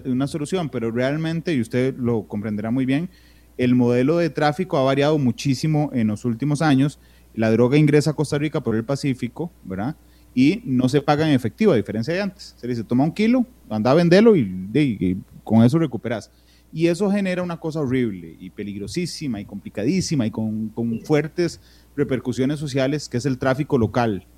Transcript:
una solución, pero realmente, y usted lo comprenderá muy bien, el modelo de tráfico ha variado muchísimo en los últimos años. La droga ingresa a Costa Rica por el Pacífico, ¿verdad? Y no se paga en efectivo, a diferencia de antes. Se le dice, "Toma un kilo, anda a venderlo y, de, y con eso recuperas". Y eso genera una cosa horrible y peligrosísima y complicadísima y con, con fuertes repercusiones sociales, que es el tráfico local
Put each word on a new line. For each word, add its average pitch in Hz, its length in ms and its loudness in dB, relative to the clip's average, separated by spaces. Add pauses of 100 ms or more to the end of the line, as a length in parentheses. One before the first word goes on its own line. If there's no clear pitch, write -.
una 131 200 -2
solución, 151 440 -4
pero 117 200 -4
realmente, 156 600 -2
y 131 80 0
usted 123 360 0
lo 117 300 -2
comprenderá 107 440 -6
muy 127 160 0
bien, 143 240 -2 (480)
el 123 160 2
modelo 127 420 2
de 170 140 0
tráfico 147 480 -2
ha 135 40 2
variado 139 360 2
muchísimo 143 760 0
en 117 140 0
los 107 180 -4
últimos 131 380 -2
años. 143 360 2 (360)
La 110 160 2
droga 120 260 4
ingresa 147 360 4
a - 20 -2
Costa 147 240 -2
Rica 151 240 -4
por 117 120 -2
el 113 100 -2
Pacífico, 135 680 -4 (140)
¿verdad? 101 320 -6 (380)
Y 147 300 2
no 127 240 0
se 139 140 2
paga 147 260 2
en 147 60 4
efectivo, 135 380 2
a 131 40 4
diferencia 113 380 -2
de 190 80 -4
antes. - 340 -10
Se - 100 -12
le 123 60 -2
dice, 117 120 -4
"Toma 123 200 2
un 165 80 0
kilo, 233 320 2 (240)
anda 110 220 0
a 143 40 6
venderlo 180 400 8
y, 143 100 4
de, 95 380 -2
y 95 360 0 (260)
con 110 180 6
eso 123 160 6
recuperas". 117 520 -4 (420)
Y 160 140 0
eso 175 240 0
genera 185 320 -2
una 175 180 -8
cosa 160 200 -6
horrible 113 580 -2
y 92 100 -14
peligrosísima 104 960 -8
y - 20 -12
complicadísima 127 800 -4
y 110 60 -2
con, 110 380 -6
con 117 320 -6
fuertes 156 600 -2 (360)
repercusiones 135 640 -2
sociales, 139 500 -4
que 123 80 -2
es 117 80 -4
el 131 100 -2
tráfico 131 400 0
local 110 500 0 (120)